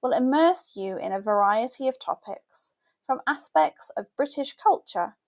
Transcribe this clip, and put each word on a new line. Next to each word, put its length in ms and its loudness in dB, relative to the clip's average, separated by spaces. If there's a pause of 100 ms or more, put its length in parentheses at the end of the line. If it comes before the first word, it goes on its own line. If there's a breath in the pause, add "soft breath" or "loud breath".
will 100 0
immerse 640 2
you 220 -6
in 160 -6
a 80 -4
variety 640 0
of 120 -4
topics, 720 -6 (320)
from 220 -2
aspects 680 0
of 80 -8 (100)
British 380 -2
culture 640 0 (100)